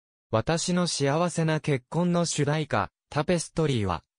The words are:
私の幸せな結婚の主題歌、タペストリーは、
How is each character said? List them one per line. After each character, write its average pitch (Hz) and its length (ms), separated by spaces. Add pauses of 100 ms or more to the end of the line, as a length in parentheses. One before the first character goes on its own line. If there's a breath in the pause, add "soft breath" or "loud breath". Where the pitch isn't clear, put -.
(320)
私 160 440
の 180 120
幸 156 420
せ 165 160
な 156 160
結 139 280
婚 175 240
の 175 120
主 151 200
題 147 200
歌、 107 260 (200)
タ 151 140
ペ 180 140
ス - 140
ト 160 140
リ 135 140
ー 98 60
は、 87 180 (140)